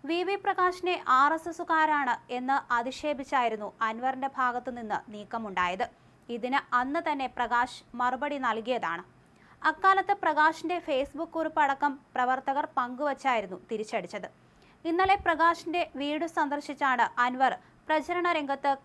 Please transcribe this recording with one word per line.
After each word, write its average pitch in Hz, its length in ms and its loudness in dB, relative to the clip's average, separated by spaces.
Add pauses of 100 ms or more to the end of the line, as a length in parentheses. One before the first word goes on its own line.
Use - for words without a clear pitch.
വി 339 200 0
വി 392 160 0
പ്രകാശിനെ 359 500 0 (140)
ആർ 269 280 6
എസ് 320 140 -8
എസുകാരാണ് 311 640 2 (220)
എന്ന് 254 200 0 (200)
അധിക്ഷേപിച്ചായിരുന്നു 247 920 -2 (200)
അൻവറിന്റെ 262 500 -4
ഭാഗത്തുനിന്ന് 240 600 -2 (160)
നീക്കമുണ്ടായത്. 202 720 -4 (500)
ഇതിന് 247 240 0 (200)
അന്ന് 277 280 -2
തന്നെ 277 180 -2 (120)
പ്രകാശ് 240 440 0 (180)
മറുപടി 262 460 -2
നൽകിയതാണ്. 214 580 -2 (680)
അക്കാലത്ത് 381 520 4
പ്രകാശിന്റെ 320 560 2 (100)
Facebook 277 460 -2
കുറിപ്പടക്കം 294 580 2 (220)
പ്രവർത്തകർ 262 540 0 (100)
പങ്കുവച്ചായിരുന്നു 254 800 -2 (140)
തിരിച്ചടിച്ചത്. 208 560 -6 (640)
ഇന്നലെ 381 260 4 (100)
പ്രകാശിന്റെ 339 560 2 (200)
വീട് 294 240 -2 (120)
സന്ദർശിച്ചാണ് 277 680 0 (200)
അൻവർ 254 280 2 (340)
പ്രചരണ 349 500 2
രംഗത്ത് 277 340 0 (120)